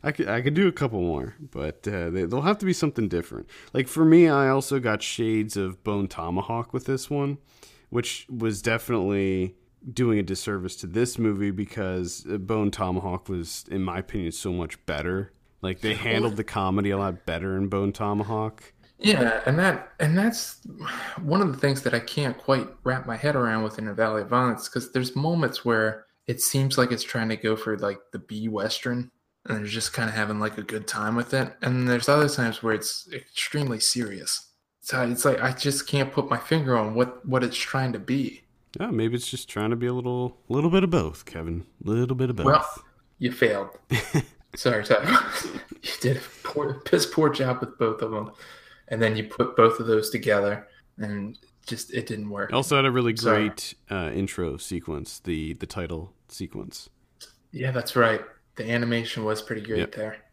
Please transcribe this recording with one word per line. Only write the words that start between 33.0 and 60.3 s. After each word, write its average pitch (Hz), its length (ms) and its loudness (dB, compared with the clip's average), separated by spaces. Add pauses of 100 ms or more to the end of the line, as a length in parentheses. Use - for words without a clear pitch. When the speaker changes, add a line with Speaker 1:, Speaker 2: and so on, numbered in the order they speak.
Speaker 2:
extremely 135 680 -4
serious. - 720 -2 (280)
So 127 220 -2
it's 120 240 0
like, 135 160 4
I 131 100 2
just 139 340 -2
can't 135 260 0
put 139 180 -2
my 120 80 2
finger 135 400 2
on 107 160 0
what, 123 320 0
what 127 180 2
it's 120 120 -4
trying 131 360 -2
to 110 60 -6
be. 123 460 -4 (360)
Speaker 1:
Yeah, 220 100 -4
maybe 113 260 0
it's - 140 -6
just - 200 -10
trying 107 200 -2
to 120 60 0
be 120 100 -2
a 123 60 0
little, 123 460 -4 (100)
little 147 220 2
bit 190 120 6
of 185 80 2
both, 85 360 0
Kevin. 85 400 -6 (160)
Little 120 340 0
bit 127 140 0
of 117 60 -2
both. - 100 0
Speaker 2:
Well, 143 200 6 (520)
you 123 140 0
failed. 101 360 2 (220)
Speaker 1:
<laughs> - 680 -2
Speaker 2:
Sorry, 110 280 2
Tyler. 110 200 4
<laughs> - 800 0
You - 80 -8 (100)
did - 160 2
a - 40 -6 (220)
poor, 143 320 -2 (120)
piss 175 180 4
poor 156 240 4
job 127 320 0
with - 180 -8
both 110 220 0
of 110 100 -2
them. 107 200 -6 (580)
And 113 140 0
then 110 140 4
you 107 80 -2
put - 320 -2
both 113 240 8
of 113 60 -4
those 110 240 2
together, 104 560 0 (320)
and 104 400 -8 (280)
just, - 260 -10
it 113 140 -4
didn't 104 240 -8
work. 101 220 -6
Speaker 1:
Also 135 240 2
had 135 100 6
a 131 40 4
really 120 260 2
Speaker 2:
Sorry. 110 320 4
Speaker 1:
great, - 260 -8 (160)
uh, 87 240 -2
intro 87 420 -2
sequence, 78 640 -8
the, 80 340 -4
the - 120 -10
title 82 460 -8 (160)
sequence. - 600 -12 (640)
Speaker 2:
Yeah, 131 180 -4
that's 127 260 -2
right. 113 240 6 (360)
The 113 140 -6
animation 117 540 0
was 107 180 -2
pretty 110 200 -8
good 107 160 -4
Speaker 1:
Yep. - 160 -4
Speaker 2:
there. 107 220 -8 (160)